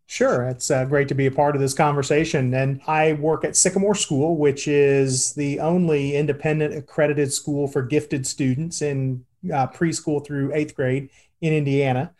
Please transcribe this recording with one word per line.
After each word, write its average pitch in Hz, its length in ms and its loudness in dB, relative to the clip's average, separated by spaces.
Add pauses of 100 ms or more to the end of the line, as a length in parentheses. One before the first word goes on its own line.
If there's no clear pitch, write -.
Sure. 208 420 0
It's, 127 240 -4
uh, 131 140 2
great 139 220 2
to 143 60 -2
be 135 120 2
a 131 40 4
part 147 240 2
of 135 60 0
this 139 140 0
conversation. 147 800 0
And 135 340 -2
I 156 240 2
work 151 320 -2
at 143 120 -2
Sycamore 196 380 2
School, 160 420 0
which 143 300 0
is 139 680 2
the 143 260 -4
only 156 560 2
independent 151 580 0
accredited 147 580 0
school 143 360 -4
for 139 140 -2
gifted 147 440 -2
students 147 560 -4
in, 135 420 -4 (280)
uh, 135 160 0
preschool 156 560 -2
through 139 280 -4
eighth 151 220 -2
grade 135 360 -2 (300)
in 160 120 0
Indiana. 139 680 0